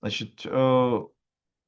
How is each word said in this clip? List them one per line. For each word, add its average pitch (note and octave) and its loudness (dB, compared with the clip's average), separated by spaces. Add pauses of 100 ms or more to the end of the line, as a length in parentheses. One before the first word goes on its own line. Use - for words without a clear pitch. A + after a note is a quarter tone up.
Значить, - -8
е, B2+ 2 (680)